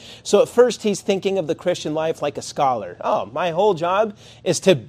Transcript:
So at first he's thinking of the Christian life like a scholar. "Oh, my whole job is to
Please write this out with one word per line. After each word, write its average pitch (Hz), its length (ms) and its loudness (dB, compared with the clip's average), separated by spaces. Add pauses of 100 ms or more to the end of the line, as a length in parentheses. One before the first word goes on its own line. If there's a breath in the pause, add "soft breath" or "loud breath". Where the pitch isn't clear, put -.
(240 loud breath)
So 202 180 4
at - 60 2
first 247 340 4
he's 208 180 -2
thinking 196 380 -2
of 165 80 -4
the 156 80 -2
Christian 170 400 -4
life 160 260 -4
like 147 160 -4
a 120 60 -10
scholar. 113 580 -2
"Oh, 127 320 -2
my 165 200 -2
whole 196 220 2
job 190 420 0 (260 loud breath)
is - 180 0
to 175 280 4